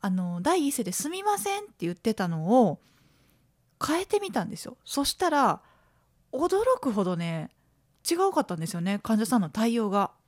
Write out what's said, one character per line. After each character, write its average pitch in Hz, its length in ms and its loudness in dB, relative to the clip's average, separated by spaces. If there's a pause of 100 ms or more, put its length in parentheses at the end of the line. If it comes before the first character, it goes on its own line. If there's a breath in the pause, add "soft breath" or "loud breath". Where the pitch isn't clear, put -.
あ 202 80 -2
の、 180 320 -2
第 311 260 2
一 277 80 -2
声 240 80 -2
で 180 80 -4
す 262 180 -4
み 370 140 -6
ま 415 140 0
せ 403 220 -4
ん 415 40 -10
っ - 40 -12
て - 120 -20
言 170 120 -4
っ 175 40 -4
て 220 180 -2
た 196 140 -2
の 175 400 4
を 151 120 -2 (1040 soft breath)
変 320 160 0
え 392 40 -2
て 415 140 0
み 403 120 -6
た 220 120 -2
ん 165 60 -4
で - 80 -10
す - 80 -12
よ。 - 200 -14
そ 277 200 -2
し - 80 -2
た 359 160 0
ら、 262 320 2 (720 soft breath)
驚 392 480 2
く 269 120 -2
ほ 208 120 2
ど 180 120 0
ね、 165 340 -4 (600)
違 339 60 2
う 381 160 2
か 392 100 0
っ - 40 2
た 180 100 -6
ん 165 40 -8
で 160 80 -6
す - 60 -6
よ 175 80 -6
ね、 196 220 -2
患 226 140 0
者 214 80 2
さ 233 120 2
ん 220 40 6
の 165 80 0
対 233 300 0
応 214 100 0
が。 196 220 0 (160)